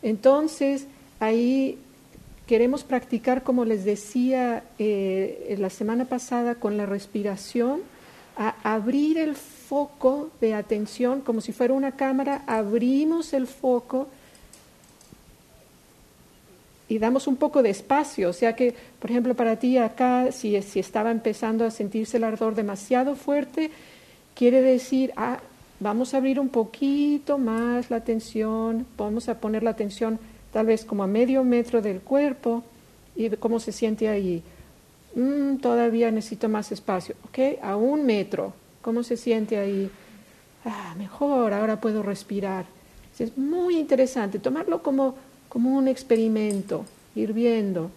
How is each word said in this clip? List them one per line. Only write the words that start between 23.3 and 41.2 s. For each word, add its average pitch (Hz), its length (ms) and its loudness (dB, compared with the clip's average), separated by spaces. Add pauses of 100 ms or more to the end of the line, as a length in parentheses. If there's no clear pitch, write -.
quiere 247 260 6
decir, 262 540 4
"Ah, 247 240 -4 (400)
vamos 220 340 -2
a 277 40 2
abrir 269 220 2
un 269 100 0
poquito 285 880 0
más 240 520 0
la 233 80 0
atención, 226 880 -2 (120)
vamos 214 320 -4
a 233 100 -4
poner 220 240 -2
la 226 80 2
atención 220 480 -4 (340)
tal 220 140 2
vez 220 180 2
como 202 180 -2
a 190 40 0
medio 247 360 4
metro 240 380 2
del 196 200 -4
cuerpo 262 640 0 (520)
y 226 160 0
cómo 226 280 0
se 214 120 -8
siente 220 360 0
ahí. 190 360 0 (720)
"Mm, 277 420 0
todavía 233 540 2
necesito 220 380 -4
más 214 220 -2
espacio". 185 440 -4 (120)
Ok, 269 360 0
a 196 140 -2
un 277 280 2
metro, 196 480 0 (280)
¿cómo 233 220 -2
se 240 140 -2
siente 220 400 0
ahí? 196 320 -2 (760)
Ah, 202 320 -10
mejor, 240 560 0